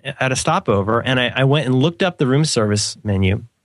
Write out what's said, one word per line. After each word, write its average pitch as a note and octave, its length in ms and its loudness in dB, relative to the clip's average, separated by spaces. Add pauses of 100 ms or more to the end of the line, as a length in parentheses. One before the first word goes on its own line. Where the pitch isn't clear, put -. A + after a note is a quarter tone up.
at C3 280 -4
a C3 40 -2
stopover, A#2 640 0
and B2+ 180 0
I, B2 160 0
I B2+ 80 0
went C3+ 240 2
and B2+ 80 0
looked D#3+ 260 0
up F3+ 160 -2
the D3+ 80 0
room C3+ 200 2
service G#2+ 580 -2
menu G2 400 0 (220)